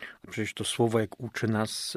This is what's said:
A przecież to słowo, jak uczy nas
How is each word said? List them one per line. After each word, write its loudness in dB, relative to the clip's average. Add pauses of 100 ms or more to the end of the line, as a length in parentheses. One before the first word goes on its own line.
(240)
A -16
przecież -2
to -2
słowo, 4
jak -4
uczy -2
nas 0